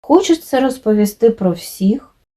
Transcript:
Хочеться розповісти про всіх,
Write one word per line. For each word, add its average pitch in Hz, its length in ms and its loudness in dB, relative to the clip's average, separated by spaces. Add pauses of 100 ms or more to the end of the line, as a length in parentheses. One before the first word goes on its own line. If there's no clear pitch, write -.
Хочеться 330 580 0
розповісти 220 680 0
про 190 220 -2
всіх, - 640 -6 (220)